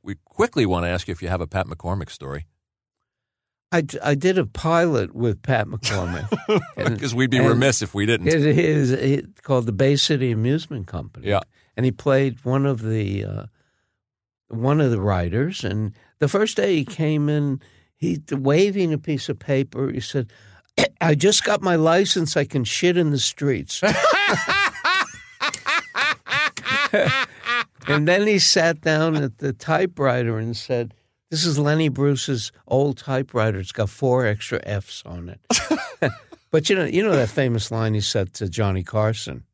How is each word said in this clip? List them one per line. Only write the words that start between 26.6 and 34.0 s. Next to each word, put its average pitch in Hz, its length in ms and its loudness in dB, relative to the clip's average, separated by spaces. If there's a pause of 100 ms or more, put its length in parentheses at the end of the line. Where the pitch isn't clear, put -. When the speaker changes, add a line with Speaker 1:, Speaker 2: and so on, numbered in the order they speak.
Speaker 2:
And 151 200 2
then 196 200 4
he 202 120 4
sat 165 420 2
down 156 340 2
at 139 240 -2
the 139 140 -4
typewriter 139 840 0
and 113 200 -4
said, 120 360 -4 (380)
"This 160 140 -2
is 151 140 0
Lenny 151 300 2
Bruce's 135 640 0 (160)
old 135 300 2
typewriter. 117 600 -2
It's 92 120 -10
got 104 180 -2
four 127 360 0